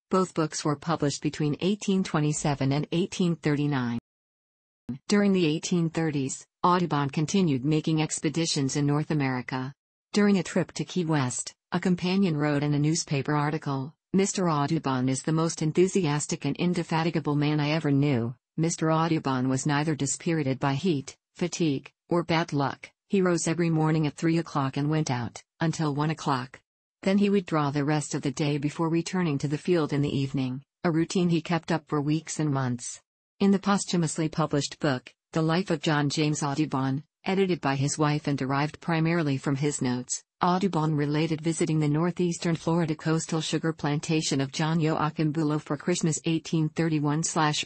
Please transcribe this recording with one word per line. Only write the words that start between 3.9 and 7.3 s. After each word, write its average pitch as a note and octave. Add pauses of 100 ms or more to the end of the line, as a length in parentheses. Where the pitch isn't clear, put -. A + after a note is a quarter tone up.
During G3+
the F#3
eighteen D#3+
thirties, D3 (200)
Audubon E3+
continued D#3